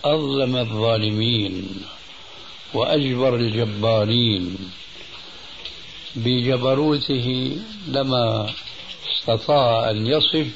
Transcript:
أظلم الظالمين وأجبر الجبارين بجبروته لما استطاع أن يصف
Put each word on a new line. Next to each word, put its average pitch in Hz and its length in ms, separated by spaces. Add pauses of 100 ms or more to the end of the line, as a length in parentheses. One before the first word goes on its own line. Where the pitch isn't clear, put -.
أظلم 135 520
الظالمين 107 1120 (1040)
وأجبر 127 640
الجبارين 110 1200 (1600)
بجبروته 127 1400 (320)
لما 123 640 (600)
استطاع 117 760
أن 107 160
يصف 151 500